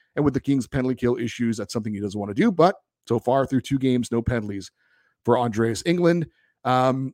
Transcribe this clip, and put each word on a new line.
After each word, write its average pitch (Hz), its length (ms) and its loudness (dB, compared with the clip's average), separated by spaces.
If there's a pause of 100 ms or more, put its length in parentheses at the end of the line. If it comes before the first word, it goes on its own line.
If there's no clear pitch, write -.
(160)
And 147 80 0
with 143 100 0
the 135 60 -2
Kings' 135 260 0
penalty 131 300 -2
kill 120 220 0
issues, 113 400 -4
that's 104 160 -8
something 110 200 -6
he 101 60 -6
doesn't 101 180 -6
wanna 101 160 -6
do. 170 160 2
But 175 260 4 (300)
so 117 140 0
far 131 260 2
through 131 160 0
two 139 160 -2
games, 123 360 0
no 117 80 2
penalties 104 500 -6 (540)
for 120 120 6
Andreas 113 460 0
Englund. 175 440 2 (360)
Um, 131 500 0